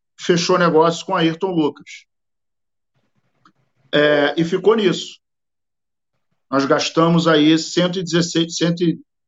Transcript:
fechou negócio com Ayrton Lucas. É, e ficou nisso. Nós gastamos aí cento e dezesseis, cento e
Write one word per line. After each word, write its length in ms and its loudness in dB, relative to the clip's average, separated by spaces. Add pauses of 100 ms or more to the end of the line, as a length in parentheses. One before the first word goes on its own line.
(200)
fechou 380 0
negócio 480 2
com 100 -4
Ayrton 360 -2
Lucas. 540 -4 (1900)
É, 440 2
e 80 -2
ficou 320 0
nisso. 440 -4 (1300)
Nós 160 0
gastamos 640 2
aí 320 4
cento 400 -2
e 40 -6
dezesseis, 520 -4
cento 280 -2
e 160 -2 (280)